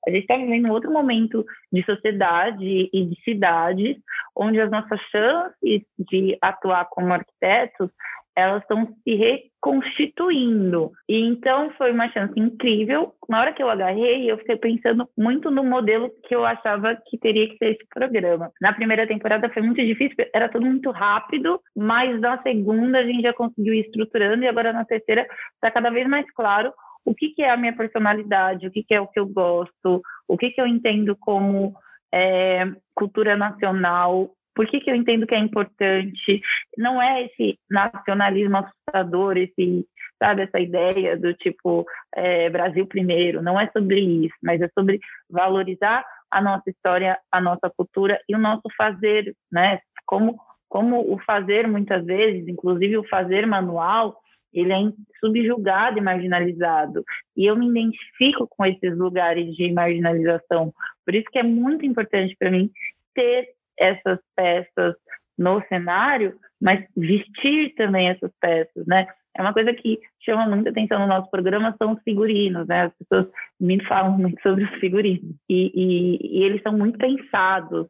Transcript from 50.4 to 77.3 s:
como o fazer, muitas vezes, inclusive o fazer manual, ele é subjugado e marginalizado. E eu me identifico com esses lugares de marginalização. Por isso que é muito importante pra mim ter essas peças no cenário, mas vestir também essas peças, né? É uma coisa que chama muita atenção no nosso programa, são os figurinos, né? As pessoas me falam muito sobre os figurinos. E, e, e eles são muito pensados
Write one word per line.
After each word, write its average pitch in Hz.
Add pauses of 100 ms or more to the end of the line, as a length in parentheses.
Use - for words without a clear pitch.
como 233
o 196
fazer, 208
muitas 202
vezes, 185
inclusive 180
o 214
fazer 190
manual, 196 (340)
ele 180
é 190 (420)
subjugado 220
e -
marginalizado. 175 (320)
E 190
eu 214
me 240
identifico 233
com -
esses 185
lugares 175
de 175
marginalização. 170 (320)
Por 185
isso 214
que -
é 247
muito 247
importante 208
pra 185
mim 185 (420)
ter 247 (220)
essas 185 (160)
peças 175 (420)
no 185
cenário, 196 (240)
mas 196 (120)
vestir 208
também 190
essas 185 (100)
peças, 165
né? 185 (300)
É -
uma 196
coisa 220
que 226 (200)
chama 226
muita 208
atenção 214
no 196
nosso 190
programa, 202
são 220
os 214
figurinos, 202
né? 175
As 175
pessoas 185 (280)
me 185
falam 190
muito 180
sobre 190
os 196
figurinos. 185 (120)
E, 185
e, 180
e 190
eles 202
são 214
muito 214
pensados 190